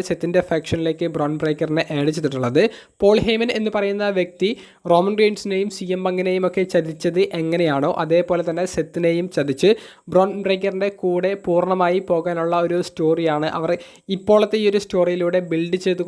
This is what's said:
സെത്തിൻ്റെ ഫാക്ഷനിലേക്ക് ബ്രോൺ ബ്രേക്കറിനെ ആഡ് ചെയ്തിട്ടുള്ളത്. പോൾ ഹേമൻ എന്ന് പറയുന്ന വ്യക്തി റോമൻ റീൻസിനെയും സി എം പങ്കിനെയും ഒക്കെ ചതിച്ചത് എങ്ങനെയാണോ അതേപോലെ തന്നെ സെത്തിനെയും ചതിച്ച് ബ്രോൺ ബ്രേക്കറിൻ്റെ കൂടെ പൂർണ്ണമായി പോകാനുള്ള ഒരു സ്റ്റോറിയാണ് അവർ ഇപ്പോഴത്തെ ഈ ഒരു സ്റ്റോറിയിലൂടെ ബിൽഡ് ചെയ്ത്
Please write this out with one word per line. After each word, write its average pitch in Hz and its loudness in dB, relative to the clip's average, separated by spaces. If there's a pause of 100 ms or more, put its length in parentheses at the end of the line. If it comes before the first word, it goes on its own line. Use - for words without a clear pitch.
സെത്തിൻ്റെ 170 0
ഫാക്ഷനിലേക്ക് 165 -2
ബ്രോൺ 151 -2
ബ്രേക്കറിനെ 156 -2 (140)
ആഡ് 151 0
ചെയ്തിട്ടുള്ളത്. 131 0 (400)
പോൾ 208 6
ഹേമൻ 226 0
എന്ന് 214 -2
പറയുന്ന 202 -2 (100)
വ്യക്തി 180 -2 (420)
റോമൻ 190 4
റീൻസിനെയും 208 0
സി 185 -10 (100)
എം 185 -6
പങ്കിനെയും 185 0
ഒക്കെ 185 0 (100)
ചതിച്ചത് 165 0 (200)
എങ്ങനെയാണോ 160 0 (120)
അതേപോലെ 170 2
തന്നെ 170 -2 (100)
സെത്തിനെയും 170 -2
ചതിച്ച് 143 2 (440)
ബ്രോൺ 190 4 (140)
ബ്രേക്കറിൻ്റെ 190 -2 (120)
കൂടെ 180 0 (140)
പൂർണ്ണമായി 180 2
പോകാനുള്ള 170 0 (100)
ഒരു 175 0 (100)
സ്റ്റോറിയാണ് 160 0 (100)
അവർ 165 -2 (440)
ഇപ്പോഴത്തെ 208 4
ഈ - 2
ഒരു 202 0
സ്റ്റോറിയിലൂടെ 180 0 (100)
ബിൽഡ് 170 -2
ചെയ്ത് 175 0